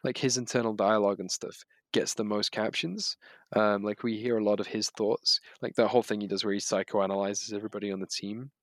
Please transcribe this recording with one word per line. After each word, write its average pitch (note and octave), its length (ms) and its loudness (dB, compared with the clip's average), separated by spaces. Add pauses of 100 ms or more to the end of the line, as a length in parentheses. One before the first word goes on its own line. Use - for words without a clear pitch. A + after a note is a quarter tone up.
Like, B2+ 140 -2
his B2+ 200 0
internal A#2+ 360 0
dialogue G2+ 480 4
and F#2 100 -6
stuff - 320 -8 (300)
gets - 200 2
the A2 120 -2
most G#2 260 0
captions. E3+ 640 -4 (400)
Um, G#2 280 4
like, G#2 200 -4
we A2+ 140 0
hear A#2 200 0
a G#2+ 60 2
lot G#2 160 4
of G#2 80 -2
his A2 220 -2
thoughts. - 500 0 (220)
Like, - 140 -6
that A2+ 120 4
whole A#2 160 4
thing G#2+ 160 -2
he G#2 80 -4
does F#2+ 160 -2
where G#2 100 0
he G2+ 60 0
psychoanalyzes G2 960 -2
everybody G#2 380 -6
on F#2+ 100 -4
the F#2 60 -8
team. A2+ 440 -8 (120)